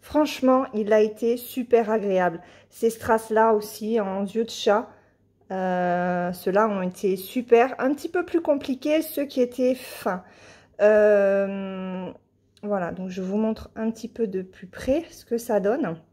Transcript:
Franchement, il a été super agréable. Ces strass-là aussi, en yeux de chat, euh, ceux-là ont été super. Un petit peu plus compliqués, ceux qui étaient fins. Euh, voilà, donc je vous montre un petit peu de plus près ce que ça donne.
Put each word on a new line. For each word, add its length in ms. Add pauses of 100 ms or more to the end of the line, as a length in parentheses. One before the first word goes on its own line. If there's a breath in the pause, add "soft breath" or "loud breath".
Franchement, 720
il 180
a 80
été 360
super 540
agréable. 500 (300 loud breath)
Ces 200
strass-là 640
aussi, 460
en 240
yeux 200
de 60
chat, 380 (640 soft breath)
euh, 800
ceux-là 360
ont 140
été 340
super. 600
Un 160
petit 140
peu 160
plus 160
compliqués, 600
ceux 240
qui 160
étaient 360
fins. 480 (560 loud breath)
Euh, 1300 (520)
voilà, 280
donc 200
je 120
vous 140
montre 400
un 140
petit 180
peu 180
de 160
plus 240
près 440
ce 140
que 140
ça 220
donne. 360 (160)